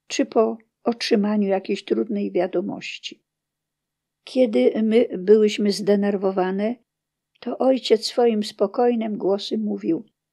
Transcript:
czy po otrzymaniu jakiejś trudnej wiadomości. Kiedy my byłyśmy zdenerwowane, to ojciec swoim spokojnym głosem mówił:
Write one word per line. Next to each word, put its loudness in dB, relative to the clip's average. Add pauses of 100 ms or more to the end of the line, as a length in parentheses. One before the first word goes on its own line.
czy -2
po 0 (260)
otrzymaniu 0
jakiejś -2
trudnej -2
wiadomości. -6 (1000)
Kiedy 2
my 4 (100)
byłyśmy 4
zdenerwowane, 0 (640)
to -8
ojciec 2
swoim 0
spokojnym -2
głosem -2
mówił: -4 (280)